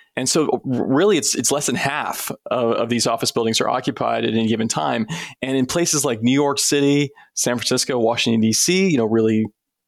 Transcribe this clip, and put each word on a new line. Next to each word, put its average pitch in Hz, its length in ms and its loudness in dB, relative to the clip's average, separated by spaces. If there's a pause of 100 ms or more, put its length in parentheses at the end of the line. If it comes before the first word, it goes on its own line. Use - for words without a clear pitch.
(160)
And 131 120 -2
so 156 200 2
r-, - 160 0
really, 135 540 2
it's, - 160 -2
it's 131 160 -2
less 143 160 0
than 127 80 -2
half - 560 -4 (180)
of, 117 260 0
of 113 140 0
these 113 160 0
office 117 280 -2
buildings 113 280 0
are - 80 0
occupied 120 560 -2
at 117 80 -2
any 113 140 0
given 113 220 0
time. 123 400 -2 (340)
And 131 140 -2
in 127 100 2
places 170 380 0
like 113 180 -2
New 120 80 4
York 139 300 2
City, 143 500 2 (240)
San 123 220 -2
Francisco, 123 420 -2
Washington, 113 420 2
D 110 120 4
C, 185 360 2
you 156 80 2
know, 113 100 2
really 110 380 2 (440)